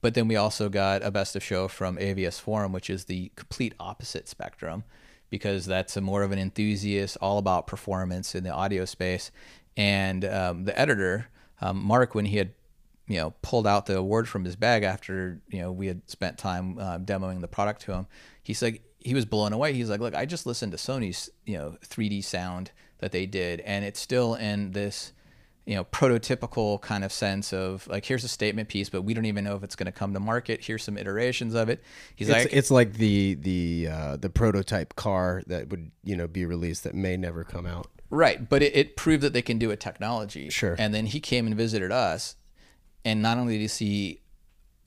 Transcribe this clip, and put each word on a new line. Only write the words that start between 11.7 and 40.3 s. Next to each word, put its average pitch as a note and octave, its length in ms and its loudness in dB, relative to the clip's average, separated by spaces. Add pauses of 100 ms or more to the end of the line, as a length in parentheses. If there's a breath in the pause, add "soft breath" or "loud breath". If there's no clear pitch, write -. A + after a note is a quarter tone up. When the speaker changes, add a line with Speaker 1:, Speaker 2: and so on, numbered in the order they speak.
Speaker 1:
Mark, A#2 320 4
when G#2+ 120 2
he G#2 100 0
had, F#2+ 160 0 (560)
you G#2 80 0
know, D#2+ 260 -2
pulled A2+ 240 2
out G2+ 200 4
the F#2+ 100 2
award G#2+ 320 2
from F#2+ 160 -4
his F2+ 100 -6
bag G#2+ 300 4
after, F#2+ 640 -4
you F#2+ 120 -6
know, F2+ 120 -4
we F#2+ 160 -4
had F2+ 200 -8
spent - 300 -6
time, F#2 400 -4
uh, F#2 200 -4
demoing F#2 420 -2
the E2+ 80 -6
product G#2 340 -2
to G2+ 100 -8
him, F#2+ 140 -4 (360 loud breath)
he's - 200 -4
like, A2+ 200 -2 (160)
he B2 160 -4
was C3 100 2
blown G#2 280 2
away. C#3+ 200 0
He's A#2+ 180 0
like, G#2 100 0
"Look, A#2 140 -2
I F2 120 0
just E3 200 -6
listened A2+ 260 -4
to E2 60 -8
Sony's, A#2+ 500 -4 (160)
you G2+ 140 -4
know, D2 260 -8
three A2 240 -2
D G2+ 120 -2
sound F2+ 500 -6 (280 soft breath)
that F#2 120 -4
they F#2 160 -2
did, F2+ 340 -2
and G2+ 240 -4
it's G2+ 140 -6
still B2 380 0
in G#2 340 -2
this, G2+ 420 -4 (540 soft breath)
you G2+ 80 -2
know, F#2 100 -2
prototypical A#2 960 2
kind G2+ 220 -4
of F#2+ 100 -4
sense G2 400 -2
of, F#2+ 360 -4
like, G2+ 160 -4
here's C3 180 -2
a A#2+ 60 -6
statement G#2+ 400 -2
piece, G2 200 -2
but F#2 140 -4
we G#2+ 120 0
don't A2+ 120 0
even G#2 160 0
know G2+ 140 -2
if G2 80 -8
it's - 100 -12
gonna F#2+ 160 -6
come G2+ 240 -4
to F#2+ 60 -2
market. A2+ 440 -2
Here's A2 200 -6
some G#2 120 -4
iterations A2 580 -2
of A2+ 140 2
it." B2+ 140 -2 (320 loud breath)
He's G#2 140 -2
Speaker 2:
It's, A#2+ 160 8
Speaker 1:
like, - 80 0
Speaker 2:
it's C#3 180 6
like B2 240 10
the, G2+ 400 6
the, E2+ 540 0
uh, D2+ 280 -4
the F2 140 -4
prototype G2 640 2
car F#2 540 0
that D#2+ 220 -4
would, E2+ 200 -8 (140)
you G2 120 -2
know, E2+ 120 -2
be F2 160 -2
released E2+ 400 -2
that - 100 -6
may F#2 220 0
never E2+ 260 -4
come F2 240 -8
out. F2 220 -8 (200)
Speaker 1:
Right, C3 400 4
but C#3 140 6
it, C#3+ 140 4
it C3 200 4
proved D#3 260 4
that C#3+ 100 2
they A#2+ 100 2
can A#2 160 0
do A2+ 140 2
a G#2 40 -2
technology. G2+ 760 -6